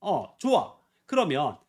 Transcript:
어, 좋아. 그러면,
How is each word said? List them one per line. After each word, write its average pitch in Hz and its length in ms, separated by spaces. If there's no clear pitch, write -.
어, 151 380
좋아. 247 380
그러면, 147 520